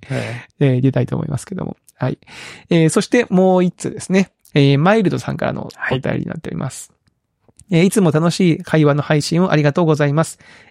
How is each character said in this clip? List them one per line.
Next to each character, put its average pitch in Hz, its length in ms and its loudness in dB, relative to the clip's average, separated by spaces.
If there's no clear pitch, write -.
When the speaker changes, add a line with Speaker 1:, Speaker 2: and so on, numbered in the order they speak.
Speaker 1:
は 131 100 -4
い。 123 40 -4
Speaker 2:
え 139 140 2
ー、 127 60 0
出 135 120 2
た 131 80 0
い 120 60 -2
と 127 100 -6
思 - 80 -4
い - 20 -8
ま 147 120 -6
す - 60 -16
け 190 100 -12
ど 180 100 -8
も。 - 100 -10
は 127 100 -4
い。 - 100 -6
え 165 160 4
ー、 160 40 6
そ 202 120 0
し - 80 -6
て 247 200 2
も 185 280 4
う 180 60 2
一 180 120 -2
通 - 160 -8
で - 80 -12
す - 140 -6
ね。 185 180 2
え 139 220 4
ー、 139 40 2
マ 190 160 4
イ 226 80 2
ル 180 60 2
ド 127 100 -4
さ - 120 -8
ん - 60 -6
か - 100 -4
ら - 60 -4
の - 160 -10
お - 40 -2
便 - 180 -4
り - 80 -4
に - 40 -6
な - 120 -10
っ - 20 -12
て - 100 -12
お - 20 -10
り - 60 -8
ま 135 120 -6
す。 - 220 -18
Speaker 1:
は - 40 -20
い。 - 60 -20
Speaker 2:
え 165 100 4
ー、 - 20 4
い 202 40 4
つ 208 120 0
も 165 100 4
楽 160 200 2
し 175 240 2
い - 80 -10
会 160 200 2
話 143 120 4
の 147 60 -2
配 151 200 0
信 165 220 -2
を 185 100 0
あ - 20 2
り 151 80 2
が 143 80 2
と 175 120 0
う - 20 2
ご 156 100 2
ざ 147 100 0
い 143 60 0
ま 156 140 0
す。 - 140 -18